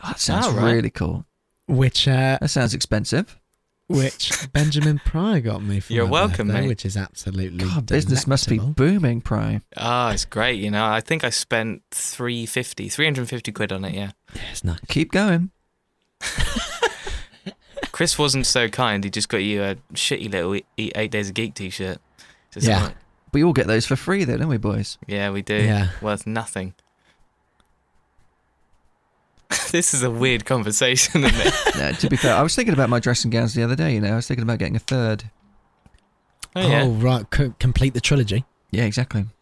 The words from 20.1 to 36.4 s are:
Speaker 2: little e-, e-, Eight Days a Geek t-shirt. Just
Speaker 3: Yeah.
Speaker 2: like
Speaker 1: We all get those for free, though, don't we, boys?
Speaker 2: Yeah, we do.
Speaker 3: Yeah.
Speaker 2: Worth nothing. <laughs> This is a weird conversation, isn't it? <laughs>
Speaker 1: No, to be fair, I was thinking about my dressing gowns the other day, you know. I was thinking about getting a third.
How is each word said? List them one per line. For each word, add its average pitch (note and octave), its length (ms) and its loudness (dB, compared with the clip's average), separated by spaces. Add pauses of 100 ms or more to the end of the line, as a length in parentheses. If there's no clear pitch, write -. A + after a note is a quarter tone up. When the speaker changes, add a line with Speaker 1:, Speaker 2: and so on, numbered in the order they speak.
Speaker 2:
little F#2+ 240 -2
e-, - 80 -4 (140)
e-, A2 180 -4
Eight A2 160 -2
Days G#2 180 -2
a F#2 40 -10
Geek G#2+ 220 -6
t-shirt. F#2 420 -8 (560)
Just - 140 2
Speaker 3:
Yeah. G2 180 4
Speaker 2:
like C#2+ 100 -6 (380)
Speaker 1:
We C#3+ 100 4
all F3 100 6
get B2+ 140 2
those A2 200 2
for C3+ 80 0
free, F#3+ 280 0
though, A#2+ 140 0
don't D3+ 100 -2
we, C3+ 100 0
boys? G#2 400 -4 (100)
Speaker 2:
Yeah, G2+ 240 -4
we G2 100 -4
do. G#2 140 -2
Speaker 3:
Yeah. G#2+ 340 2 (120)
Speaker 2:
Worth G#2 260 -2
nothing. G#2+ 520 -6
<laughs> - 40 -20 (3000)
This F3 220 2
is C3 100 0
a B2+ 80 2
weird A#2+ 340 2
conversation, B2+ 800 2
isn't A2+ 240 4
it? F#4+ 60 4 (120)
<laughs> - 120 0
Speaker 1:
No, C#2+ 160 -2
to - 160 0
be C3+ 80 2
fair, A#2+ 180 2
I G#2 60 4
was E3 140 0
thinking A#3 180 2
about C3+ 160 4
my A#2+ 100 2
dressing A#2+ 320 0
gowns A#2 220 0
the A#2+ 100 0
other A#2+ 120 0
day, D#3 180 0
you G#2+ 80 0
know. G#2 120 0
I - 40 0
was A#2+ 100 -4
thinking A#2+ 160 -2
about A2+ 160 0
getting G2+ 160 -2
a A2 40 -2
third. A2+ 460 -2 (1300)